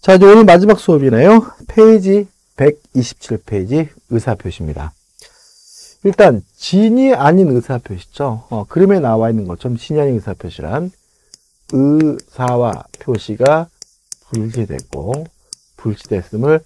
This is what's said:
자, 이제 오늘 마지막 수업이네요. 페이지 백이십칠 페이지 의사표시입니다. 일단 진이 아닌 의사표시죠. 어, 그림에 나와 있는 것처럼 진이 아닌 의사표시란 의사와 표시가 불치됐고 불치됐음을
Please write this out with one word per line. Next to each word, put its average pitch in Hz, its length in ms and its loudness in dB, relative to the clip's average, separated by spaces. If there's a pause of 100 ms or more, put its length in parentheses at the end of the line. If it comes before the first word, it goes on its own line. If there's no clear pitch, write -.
자, 190 80 6
이제 185 100 6
오늘 214 200 8
마지막 185 340 4
수업이네요. 156 720 2 (160)
페이지 208 640 2 (260)
백이십칠 - 880 -4
페이지 117 440 -4 (200)
의사표시입니다. 87 840 -8 (1120)
일단 185 400 2 (100)
진이 226 580 0
아닌 165 380 2
의사표시죠. 120 1000 -6
어, 107 200 -8
그림에 190 320 0
나와 113 300 -2
있는 107 180 -4
것처럼 117 280 -8
진이 151 240 -6
아닌 139 140 -2
의사표시란 104 800 -10 (800)
의사와 131 1120 -4 (160)
표시가 131 680 -4 (640)
불치됐고 113 960 -10 (520)
불치됐음을 110 880 -6